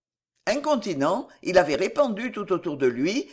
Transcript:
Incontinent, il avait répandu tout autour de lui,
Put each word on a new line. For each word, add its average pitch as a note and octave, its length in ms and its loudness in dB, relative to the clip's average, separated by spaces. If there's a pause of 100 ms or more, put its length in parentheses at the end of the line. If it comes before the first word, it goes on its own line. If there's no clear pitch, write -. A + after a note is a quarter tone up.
(460)
Incontinent, G#3+ 800 0 (160)
il F#3 160 4
avait D3 160 4
répandu A#3 560 0
tout G3+ 220 -4
autour E3+ 240 -4
de C3+ 100 2
lui, C#3+ 460 0